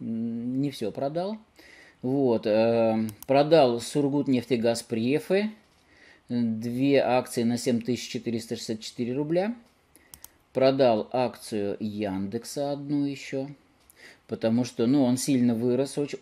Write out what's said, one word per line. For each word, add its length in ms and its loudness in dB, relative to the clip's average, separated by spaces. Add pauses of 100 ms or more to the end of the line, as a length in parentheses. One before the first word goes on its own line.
М, 600 -4
не 80 -2
все 200 -6
продал. 460 -4 (640)
Вот, 460 2
э, 600 4 (180)
продал 560 6
Сургутнефтегаз 1040 0
Префы. 640 0 (800)
Две 760 0
акции 420 0
на 120 2
семь 240 0
тысяч 280 -6
четыреста 480 -6
шестьдесят 240 -8
четыре 340 -8
рубля. 400 -2 (1000)
Продал 600 4
акцию 680 -4
Яндекса 920 -4
одну 320 -2
еще, 440 -6 (800)
потому 380 0
что, 240 -2
ну, 160 4
он 140 2
сильно 360 2
вырос, 440 0
оч-, 240 -4